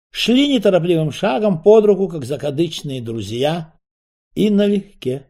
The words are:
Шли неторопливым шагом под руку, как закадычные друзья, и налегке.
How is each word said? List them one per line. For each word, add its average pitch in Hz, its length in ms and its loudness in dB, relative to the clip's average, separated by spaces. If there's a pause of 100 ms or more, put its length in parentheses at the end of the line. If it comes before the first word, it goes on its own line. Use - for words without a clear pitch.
(120)
Шли 277 420 0
неторопливым 175 580 2
шагом 208 520 -2
под 214 220 6
руку, 196 220 2
как 165 160 -10
закадычные 143 760 -6
друзья, 117 720 -6 (640)
и 214 160 2
налегке. 202 800 -2